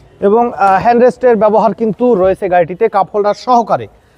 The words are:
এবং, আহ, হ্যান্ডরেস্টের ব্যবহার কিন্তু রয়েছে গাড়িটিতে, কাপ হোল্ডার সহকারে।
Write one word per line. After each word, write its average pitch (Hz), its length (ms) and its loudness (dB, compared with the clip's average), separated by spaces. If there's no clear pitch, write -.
এবং, 226 340 0
আহ, 190 280 0
হ্যান্ডরেস্টের 240 540 2
ব্যবহার 208 380 0
কিন্তু 226 420 -2
রয়েছে 185 340 -2
গাড়িটিতে, 180 380 0
কাপ 190 260 -2
হোল্ডার 208 200 -2
সহকারে। 196 540 -2